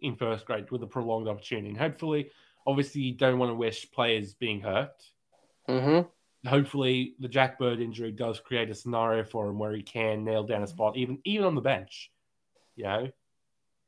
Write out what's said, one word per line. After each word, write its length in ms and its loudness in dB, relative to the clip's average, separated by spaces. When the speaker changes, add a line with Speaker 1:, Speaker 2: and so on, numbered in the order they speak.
Speaker 1:
in 160 -4
first 280 -2
grade 280 -6
with 100 -4
a 60 -6
prolonged 400 -2
opportunity. 400 -6
And 100 -8
hopefully, 520 -2
obviously, 360 0
you 120 -2
don't 240 4
wanna 160 2
wish 380 -2
players 420 2
being 260 -2
hurt. 420 -2
Speaker 2:
Mm-hmm. 800 2
Speaker 1:
Hopefully, 680 2
the 100 -8
Jack 300 4
Bird 220 0
injury 320 -6
does 280 -4
create 300 -2
a 40 -8
scenario 500 0
for 240 -4
him 100 -4
where 140 -2
he 100 -6
can 420 -2
nail 180 2
down 220 -2
a 20 -2
spot, 300 0
even, 280 -2
even 220 2
on 80 4
the 60 0
bench. 500 -2
You 100 -10
know? 240 0